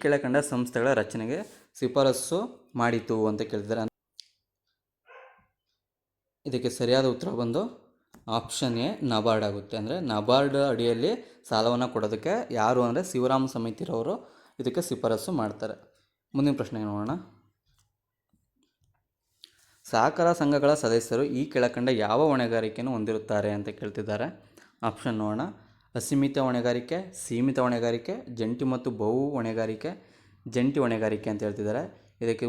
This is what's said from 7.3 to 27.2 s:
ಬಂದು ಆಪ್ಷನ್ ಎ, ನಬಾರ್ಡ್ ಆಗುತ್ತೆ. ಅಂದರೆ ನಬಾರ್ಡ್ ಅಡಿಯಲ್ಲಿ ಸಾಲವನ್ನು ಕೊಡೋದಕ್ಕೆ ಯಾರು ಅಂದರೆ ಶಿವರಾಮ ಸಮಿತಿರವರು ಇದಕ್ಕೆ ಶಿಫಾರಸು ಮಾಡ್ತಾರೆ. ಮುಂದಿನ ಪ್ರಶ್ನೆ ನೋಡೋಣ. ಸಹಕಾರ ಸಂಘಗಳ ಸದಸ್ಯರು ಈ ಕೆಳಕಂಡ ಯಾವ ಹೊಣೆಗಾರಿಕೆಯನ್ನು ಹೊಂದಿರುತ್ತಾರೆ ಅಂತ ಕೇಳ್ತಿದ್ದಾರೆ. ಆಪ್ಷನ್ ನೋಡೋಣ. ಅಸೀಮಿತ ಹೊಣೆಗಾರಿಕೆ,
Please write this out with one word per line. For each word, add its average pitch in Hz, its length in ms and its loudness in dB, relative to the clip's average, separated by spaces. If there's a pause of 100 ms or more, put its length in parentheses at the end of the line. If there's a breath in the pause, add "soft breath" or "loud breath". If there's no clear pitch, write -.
ಬಂದು 120 200 0 (720)
ಆಪ್ಷನ್ 120 380 -2 (100)
ಎ, - 20 0 (240)
ನಬಾರ್ಡ್ 110 360 2
ಆಗುತ್ತೆ. 101 320 -6
ಅಂದರೆ 113 160 -4 (140)
ನಬಾರ್ಡ್ 127 480 4 (140)
ಅಡಿಯಲ್ಲಿ 117 400 2 (380 loud breath)
ಸಾಲವನ್ನು 120 440 2
ಕೊಡೋದಕ್ಕೆ 107 400 -2 (240)
ಯಾರು 120 300 4
ಅಂದರೆ 127 140 0 (100)
ಶಿವರಾಮ 131 420 2
ಸಮಿತಿರವರು 117 600 -4 (480 loud breath)
ಇದಕ್ಕೆ 123 280 -2
ಶಿಫಾರಸು 113 500 -2
ಮಾಡ್ತಾರೆ. 110 360 -4 (600)
ಮುಂದಿನ 139 240 4
ಪ್ರಶ್ನೆ 120 200 -6 (100)
ನೋಡೋಣ. 104 240 -4 (2750 soft breath)
ಸಹಕಾರ 147 360 4 (140)
ಸಂಘಗಳ 143 400 6
ಸದಸ್ಯರು 117 420 2 (160)
ಈ - 20 2 (120)
ಕೆಳಕಂಡ 123 360 2 (140)
ಯಾವ 107 160 2 (120)
ಹೊಣೆಗಾರಿಕೆಯನ್ನು 117 680 0
ಹೊಂದಿರುತ್ತಾರೆ 107 600 0
ಅಂತ 101 120 -6 (100)
ಕೇಳ್ತಿದ್ದಾರೆ. 107 480 -4 (640 soft breath)
ಆಪ್ಷನ್ 113 340 -4
ನೋಡೋಣ. 107 220 -2 (540 soft breath)
ಅಸೀಮಿತ 139 380 0 (100)
ಹೊಣೆಗಾರಿಕೆ, 123 520 -2 (240)